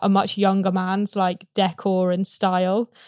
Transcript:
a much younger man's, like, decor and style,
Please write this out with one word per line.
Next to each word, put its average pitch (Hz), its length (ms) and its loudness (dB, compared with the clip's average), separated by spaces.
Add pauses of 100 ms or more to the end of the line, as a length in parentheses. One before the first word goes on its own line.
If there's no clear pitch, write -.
a 202 60 2
much 196 280 0
younger 196 340 2
man's, 190 440 -2
like, 185 400 -2
decor 185 560 0
and 185 160 -2
style, 185 640 0 (160)